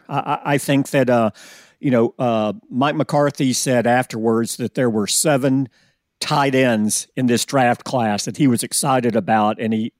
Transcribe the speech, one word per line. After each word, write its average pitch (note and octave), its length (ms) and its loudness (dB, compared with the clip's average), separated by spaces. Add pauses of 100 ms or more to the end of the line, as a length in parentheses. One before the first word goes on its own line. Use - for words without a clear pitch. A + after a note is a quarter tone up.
(100)
I, E3 80 -4
I, C#3+ 260 -4
I C#3+ 140 0
think C#3 320 0
that, C3 180 2
uh, A#2 220 2 (500)
you C#3+ 100 -2
know, A#2+ 280 2
uh, A2+ 340 0 (160)
Mike C#3 280 -2
McCarthy C#3+ 580 0
said B2 320 0
afterwards A#2 720 0
that A#2+ 160 -6
there B2+ 160 0
were G#2+ 160 -2
seven C3+ 640 0 (500)
tight C#3+ 340 0
ends A2+ 640 2
in B2+ 120 0
this A#2+ 180 0
draft B2 380 0
class, A2 420 -2
that A2 100 -8
he D3 100 2
was A#2+ 160 2
excited B2 540 0
about, G#2+ 420 2
and A2+ 140 -2
he A2 280 -2